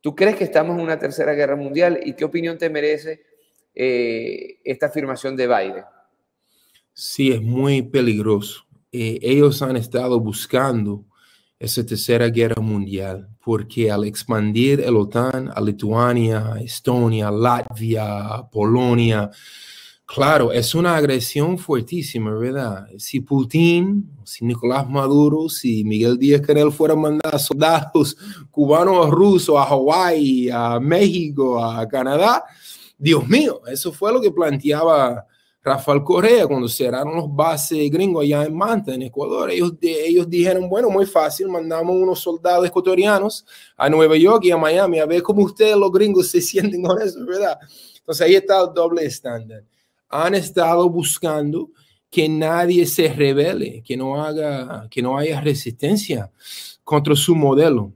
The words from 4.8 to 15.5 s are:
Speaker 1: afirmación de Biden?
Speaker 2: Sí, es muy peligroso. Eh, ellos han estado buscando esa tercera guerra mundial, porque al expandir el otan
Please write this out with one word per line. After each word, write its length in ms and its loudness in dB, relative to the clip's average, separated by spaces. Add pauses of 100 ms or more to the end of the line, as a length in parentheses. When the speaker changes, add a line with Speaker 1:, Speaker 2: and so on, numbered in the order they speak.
Speaker 1:
afirmación 500 -6
de 120 -2
Biden? 360 -2 (1080)
Speaker 2:
Sí, 380 -2
es 100 -2
muy 400 0
peligroso. 840 -2 (260)
Eh, 280 -6
ellos 440 2
han 140 -2
estado 420 -2
buscando 880 -2 (520)
esa 260 -6
tercera 440 0
guerra 340 0
mundial, 640 -6 (160)
porque 460 -2
al 160 -2
expandir 760 0
el 160 0
otan 560 -2